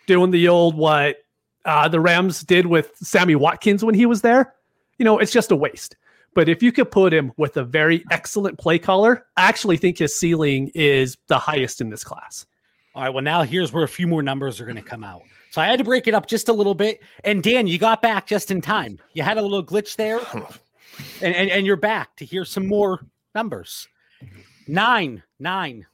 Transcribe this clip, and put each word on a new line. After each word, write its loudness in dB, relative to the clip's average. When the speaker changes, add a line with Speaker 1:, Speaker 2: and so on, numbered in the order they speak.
Speaker 1:
doing 4
the 4
old, 4
what, 2
uh, 2
the 0
Rams 2
did 4
with 2
Sammy 2
Watkins 2
when 2
he 4
was 2
there, 2
you 0
know, 4
it's 0
just 2
a 4
waste. -6
But 4
if 2
you 6
could 0
put 4
him 0
with -2
a -4
very 0
excellent -4
play 0
caller, 2
I 4
actually 0
think 0
his -2
ceiling -2
is 2
the 2
highest -4
in -6
this -14
class. -18
Speaker 2:
All -10
right, -4
well, -4
now 0
here's -4
where 0
a -6
few -6
more 0
numbers -6
are -14
gonna -12
come -16
out. -18
So -4
I 2
had 0
to 0
break 0
it 0
up 0
just -4
a 4
little 0
bit. -2
And 0
Dan, 2
you -2
got 2
back 0
just -4
in -2
time. -6
You -4
had -2
a -2
little -4
glitch -6
there, -4
Speaker 3:
<laughs> -14
Speaker 2:
and, -2
and, 0
and 0
you're 2
back -4
to -16
hear -8
some -6
more -2
numbers. -10
Nine, -2
nine -8